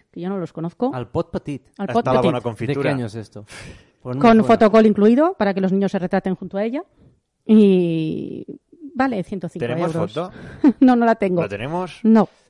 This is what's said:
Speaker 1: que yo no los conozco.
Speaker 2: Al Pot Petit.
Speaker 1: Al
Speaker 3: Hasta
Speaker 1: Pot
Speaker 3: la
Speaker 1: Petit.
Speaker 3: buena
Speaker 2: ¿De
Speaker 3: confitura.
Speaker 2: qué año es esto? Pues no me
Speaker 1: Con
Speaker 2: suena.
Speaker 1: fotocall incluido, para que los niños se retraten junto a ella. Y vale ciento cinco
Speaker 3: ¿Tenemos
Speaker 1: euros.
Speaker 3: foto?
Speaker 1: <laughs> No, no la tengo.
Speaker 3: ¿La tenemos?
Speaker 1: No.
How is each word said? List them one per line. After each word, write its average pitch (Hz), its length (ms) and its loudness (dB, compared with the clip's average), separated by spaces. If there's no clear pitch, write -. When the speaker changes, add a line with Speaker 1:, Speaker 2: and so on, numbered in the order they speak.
Speaker 1:
que 170 100 -16
yo 175 80 -10
no 196 80 -8
los 170 160 -10
conozco. 170 400 -6
Speaker 2:
Al 123 200 -8
Pot 170 180 -6
Petit. - 320 -10
Speaker 1:
Al 202 60 -8
Speaker 3:
Hasta - 80 -6
Speaker 1:
Pot 233 140 0
Speaker 3:
la 135 80 2
Speaker 1:
Petit. 127 100 2
Speaker 3:
buena 123 140 0
Speaker 2:
¿De 120 40 -6
Speaker 3:
confitura. 127 400 -6
Speaker 2:
qué 143 60 -2
año 131 180 -4
es 104 80 -14
esto? 107 300 -16
Pues 127 140 -8
no 135 40 -6
me - 0 -
Speaker 1:
Con 233 180 6
Speaker 2:
suena. 220 40 4
Speaker 1:
fotocall 220 440 4
incluido, 240 480 4
para 202 200 -2
que 190 60 -4
los 190 100 -2
niños 196 220 0
se 180 80 -4
retraten 185 340 -4
junto 190 240 -12
a 208 60 -4
ella. 254 180 -6
Y 180 960 2
vale 240 260 -2
ciento 180 260 -10
cinco 160 160 -8
Speaker 3:
¿Tenemos 143 300 -4
Speaker 1:
euros. 107 180 -4
Speaker 3:
foto? 175 200 -8
Speaker 1:
<laughs> 269 180 0
No, 254 160 6
no 233 100 2
la 226 80 4
tengo. 185 280 -2
Speaker 3:
¿La 104 60 -6
tenemos? 151 540 -8
Speaker 1:
No. 220 260 4